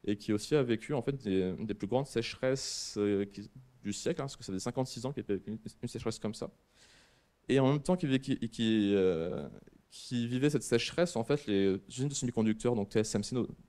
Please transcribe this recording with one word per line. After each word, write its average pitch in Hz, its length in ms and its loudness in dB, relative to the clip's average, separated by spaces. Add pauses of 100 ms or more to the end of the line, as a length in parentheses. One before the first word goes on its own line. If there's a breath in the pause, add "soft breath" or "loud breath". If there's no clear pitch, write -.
et 104 120 0
qui - 160 -4
aussi 104 220 0
a 143 80 4
vécu, 120 300 -2
en 123 100 0
fait, 139 140 -2
des, 95 420 0
une 110 80 -6
des 104 80 -4
plus 101 140 -6
grandes 135 180 0
sécheresses, - 920 -4
euh, 101 260 2
qui, 101 260 -10 (320)
du 101 100 -4
siècle, - 280 -2
hein, 139 40 -4
parce 139 120 -10
que - 80 -18
ça 98 80 -6
faisait 95 100 -4
cinquante-six 123 440 -4
ans 147 60 -4
qu'il 107 140 -6
y 104 60 -2
avait 95 140 -2
une, 110 120 -6 (240)
une 123 60 -6
sécheresse 113 300 -6
comme 107 160 -6
ça. - 160 -8 (960 soft breath)
Et 131 100 6
en 135 140 6
même 147 100 2
temps 185 140 2
qu'il 170 120 0
vi-, 131 120 4
qu'il, 135 180 -2 (100)
qu'il, 110 460 4
euh, 82 540 2 (420)
qu'il 120 360 -4
vivait 127 220 2
cette 143 140 2
sécheresse, - 540 0
en 113 80 0
fait, - 220 -2
les 98 300 4 (120)
usines 135 200 -4
de 139 60 -4
semi-conducteurs, 113 600 2
donc 101 120 -2
T 110 120 2
S - 140 -2
M 104 80 2
C, - 120 -6
no-, 120 140 0 (200)